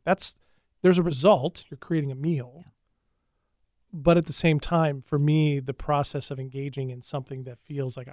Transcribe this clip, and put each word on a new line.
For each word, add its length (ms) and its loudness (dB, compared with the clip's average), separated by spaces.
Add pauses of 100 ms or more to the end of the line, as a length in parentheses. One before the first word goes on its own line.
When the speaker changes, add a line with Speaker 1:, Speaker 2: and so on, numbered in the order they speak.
Speaker 1:
that's, 320 -2 (480)
there's 160 6
a 40 4
result, 680 2
you're 80 -14
creating 320 -2
a 40 -8
meal. 360 -4 (120)
Speaker 2:
Yeah. 80 -20 (1200)
Speaker 1:
But 260 4
at 100 2
the 60 -6
same 260 2
time, 420 0
for 160 -2
me, 420 4
the 140 -6
process 560 -2
of 100 -8
engaging 520 -8
in 100 -14
something 440 -10
that 140 -16
feels 380 -8
like 160 -14